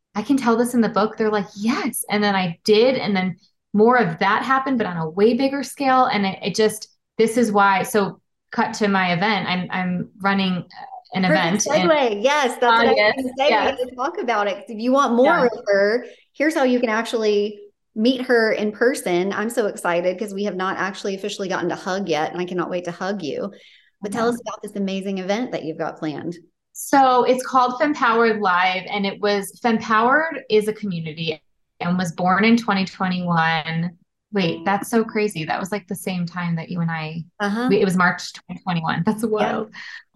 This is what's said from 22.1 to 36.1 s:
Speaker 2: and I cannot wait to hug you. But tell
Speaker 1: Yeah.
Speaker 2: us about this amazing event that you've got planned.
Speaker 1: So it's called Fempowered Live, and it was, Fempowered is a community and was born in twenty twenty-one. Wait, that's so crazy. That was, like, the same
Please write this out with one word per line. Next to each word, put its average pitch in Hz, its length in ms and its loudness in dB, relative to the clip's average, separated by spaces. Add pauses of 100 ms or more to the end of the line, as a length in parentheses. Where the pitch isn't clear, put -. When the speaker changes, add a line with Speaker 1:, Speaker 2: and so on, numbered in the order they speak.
Speaker 2:
and 175 80 -8
I 180 60 -4
cannot 175 240 -4
wait 180 160 -6
to 170 40 -6
hug 190 320 -6
you. 165 300 -6 (480)
But 202 120 -8
tell 233 160 0
Speaker 1:
Yeah. 240 40 0
Speaker 2:
us 233 80 -6
about - 220 -12
this 208 140 -12
amazing 196 420 -4
event 202 340 -4
that 160 120 -6
you've 156 140 -8
got 156 200 -6
planned. 156 380 -8 (360)
Speaker 1:
So 254 520 4
it's 254 220 2
called 247 320 0
Fempowered 233 640 2
Live, 185 500 2
and 202 140 -2
it 196 160 -4
was, 202 420 -2
Fempowered 240 840 2
is 214 200 2
a 214 40 -2
community 165 720 -6 (380)
and 175 160 0
was 185 140 -2
born 180 340 2
in 226 120 6
twenty 196 280 0
twenty-one. 170 1120 -2 (360)
Wait, 175 320 0
that's 196 260 -2
so 226 140 2
crazy. 208 400 -4
That - 160 -4
was, 185 100 -8
like, 202 160 -6
the 208 80 -8
same 180 320 -6